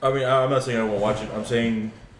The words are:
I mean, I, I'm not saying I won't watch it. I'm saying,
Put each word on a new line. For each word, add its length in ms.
I 100
mean, 120
I, 200
I'm 60
not 120
saying 160
I 60
won't 160
watch 220
it. 120
I'm 100
saying, 460